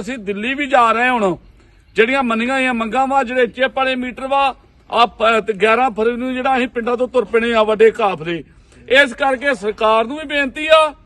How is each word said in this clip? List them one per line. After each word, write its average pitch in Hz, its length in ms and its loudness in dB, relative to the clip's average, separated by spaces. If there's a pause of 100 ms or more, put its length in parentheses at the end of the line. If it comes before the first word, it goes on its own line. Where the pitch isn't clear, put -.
ਅਸੀਂ 240 180 -6
ਦਿੱਲੀ 208 360 -6
ਵੀ 285 140 -6
ਜਾ 247 240 4
ਰਹੇ 240 180 0
ਹੁਣ। 208 260 0 (600)
ਜਿਹੜੀਆਂ 262 280 2
ਮੰਨੀਆਂ 233 320 -2
ਹੋਈਆਂ 262 180 0
ਮੰਗਾਂ 226 340 -2
ਵਾ, 269 160 0
ਜਿਹੜੇ 247 240 0
ਚਿੱਪ 262 300 -4
ਵਾਲੇ 262 180 0
ਮੀਟਰ 254 320 -8
ਵਾ, 277 280 0 (360)
ਆ 233 140 4
ਪ-, 226 420 2
ਤੇ 226 60 -2
ਗਿਆਰਾਂ 220 380 2
ਫਰਵਰੀ 220 240 -2
ਨੂੰ 254 180 -6
ਜਿਹੜਾ 262 240 0
ਅਸੀਂ 254 100 -2
ਪਿੰਡਾਂ 240 300 -4
ਤੋਂ 254 100 -2
ਤੁਰ 233 180 0
ਪੈਣੇ 233 280 0
ਆ 220 100 4
ਵੱਡੇ 214 280 4
ਕਾਫਲੇ। 170 520 -4 (460)
ਇਸ 262 240 4
ਕਰਕੇ 269 400 -2
ਸਰਕਾਰ 220 520 0
ਨੂੰ 277 120 -8
ਵੀ 311 80 -10
ਬੇਨਤੀ 294 420 -4
ਆ 311 200 4 (180)